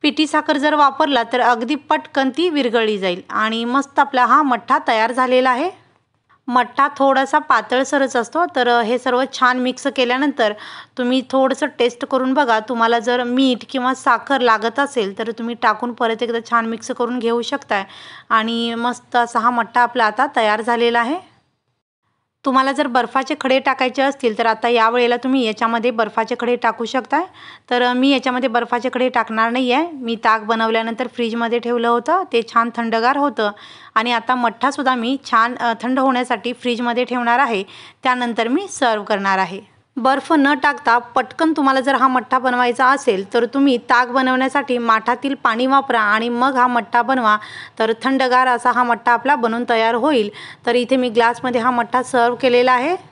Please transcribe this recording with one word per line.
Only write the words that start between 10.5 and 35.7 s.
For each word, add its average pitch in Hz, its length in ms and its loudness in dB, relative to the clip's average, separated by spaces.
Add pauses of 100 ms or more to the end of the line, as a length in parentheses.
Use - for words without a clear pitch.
तुम्ही 254 320 0
थोडंसं 269 380 0 (120)
टेस्ट 233 260 0
करून 262 280 -2
बघा. 240 260 2
तुम्हाला 226 400 0
जर 247 240 -2
मीठ 247 340 0 (120)
किंवा 254 240 -2
साखर 262 480 0
लागत 226 380 0
असेल 208 400 -2
तर 226 120 -4
तुम्ही 233 300 -8
टाकून 233 320 -2
परत 226 300 -2
एकदा 233 160 -4 (100)
छान 226 160 0
मिक्स 226 260 -8
करून 247 280 -4
घेऊ 233 220 -2
शकताय 226 420 -4 (460)
आणि 233 460 -2
मस्त 233 400 -6
असा 240 240 0
हा 226 100 2
मठ्ठा 240 320 0
आपला 240 240 2
आता 220 300 0
तयार 214 260 2
झालेला 233 380 0
आहे. 277 380 -6 (1080)
तुम्हाला 269 260 0
जर 285 160 -2
बर्फाचे 254 540 -2
खडे 262 180 2
टाकायचे 262 420 -2
असतील 262 360 -2
तर 233 80 0
आता 220 220 0
यावेळेला 240 500 2
तुम्ही 262 280 0
याच्यामध्ये 226 460 -2
बर्फाचे 226 480 -2
खडे 240 160 0
टाकू 233 300 -2
शकताय. 262 380 -2 (460)
तर 247 240 2
मी 254 160 2
याच्यामध्ये 254 400 0
बर्फाचे 233 440 -2
खडे 254 160 0
टाकणार 226 420 -2
नाही 247 200 0
आहे. 320 200 0
मी 247 240 -6
ताक 220 260 0
बनवल्यानंतर 226 680 -2
फ्रीजमध्ये 233 520 -2
ठेवलं 233 280 -2
होतं, 240 360 0 (100)
ते 233 80 2 (120)
छान 233 220 2
थंडगार 233 420 0
होतं 277 340 0 (440)
आणि 226 160 0
आता 233 240 0
मठ्ठासुद्धा 254 600 0
मी 247 220 -4 (120)
छान, 233 260 2
अ, 233 260 -2